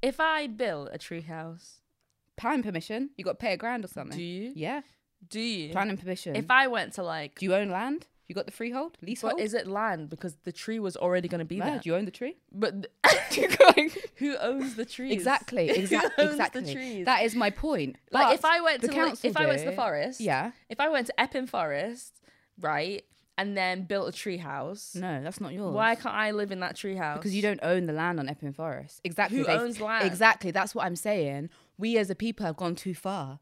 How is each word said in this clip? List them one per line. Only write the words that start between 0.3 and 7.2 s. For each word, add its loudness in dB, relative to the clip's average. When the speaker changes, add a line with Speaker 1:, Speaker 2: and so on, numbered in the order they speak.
Speaker 1:
build -4
a -10
tree -10
house, -12
Speaker 2:
Planning 0
permission, -4
you -10
gotta 0
pay 0
a -2
grand -4
or -12
something. -10
Speaker 1:
Do -4
you? -6
Speaker 2:
Yeah. -4
Speaker 1:
Do -8
you? -4
Speaker 2:
Planning 0
permission. -6
Speaker 1:
If 0
I 8
went -2
to, -8
like, -6